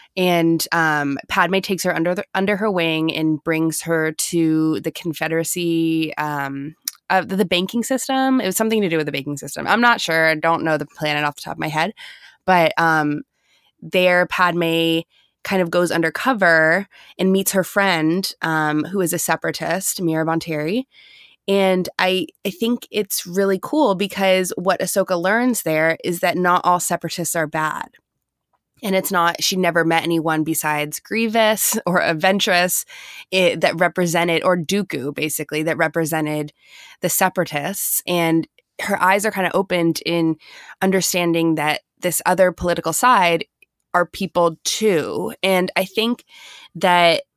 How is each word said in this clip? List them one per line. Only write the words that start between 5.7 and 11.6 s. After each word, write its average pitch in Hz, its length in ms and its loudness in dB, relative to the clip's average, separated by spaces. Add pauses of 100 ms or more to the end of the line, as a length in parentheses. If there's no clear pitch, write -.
um, 143 560 -6 (380)
uh, 185 100 4
the, 185 140 -6
the 196 100 2
banking 190 380 -2
system. 262 580 0
It 208 60 -2
was 185 100 -2
something 220 240 0
to 190 80 0
do 165 80 0
with 156 80 -2
the 147 60 -6
banking 143 260 -6
system. 147 300 -10
I'm 214 140 2
not 240 200 2
sure. 160 280 2
I 160 40 2
don't 165 300 0
know 160 140 0
the 147 100 -4
planet 147 360 -4
off 147 120 -2
the - 60 -16
top - 140 -10
of 165 40 -18
my 156 80 -6